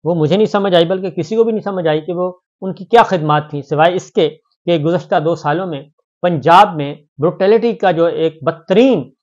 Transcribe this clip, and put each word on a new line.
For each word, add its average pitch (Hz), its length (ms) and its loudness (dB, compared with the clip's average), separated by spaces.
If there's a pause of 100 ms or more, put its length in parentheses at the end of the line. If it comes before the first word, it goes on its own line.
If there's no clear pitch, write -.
वो 175 80 -2
मुझे 156 220 0
नहीं 214 100 2
समझ 196 280 0
आई 170 100 4
बल्कि 185 260 -4
किसी 180 260 -6
को 226 80 4
भी 226 80 0
नहीं 208 100 -4
समझ 185 240 -4
आई 156 140 0
कि 165 120 -8
वो 180 300 -6 (200)
उनकी 190 220 -8
क्या 226 180 4
खिदमात 151 500 -2
थी 143 100 -8
सिवाय 160 300 2
इसके 175 360 -2
कि - 500 -6
गुज़श्ता 165 420 -2
दो 160 160 -2
सालों 156 300 -4
में 143 240 -12 (320)
पंजाब 175 540 4
में 143 280 -8 (160)
ब्रुटैलिटी 202 540 0
का 185 180 0
जो 165 160 0
एक 160 360 -2
बदतरीन 190 680 0 (100)